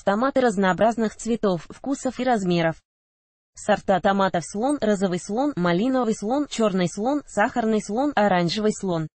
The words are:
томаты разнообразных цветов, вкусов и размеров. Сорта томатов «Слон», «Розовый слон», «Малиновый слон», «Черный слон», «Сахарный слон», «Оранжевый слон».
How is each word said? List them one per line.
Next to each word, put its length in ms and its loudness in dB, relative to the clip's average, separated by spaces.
томаты 360 2
разнообразных 760 2
цветов, 560 -2
вкусов 480 -6
и 60 -2
размеров. 580 2
Сорта 460 0
томатов 440 2
«Слон», 360 -2
«Розовый 400 0
слон», 340 -2
«Малиновый 600 0
слон», 320 -2
«Черный 400 0
слон», 380 -2
«Сахарный 540 0
слон», 360 -2
«Оранжевый 560 2
слон». 340 -4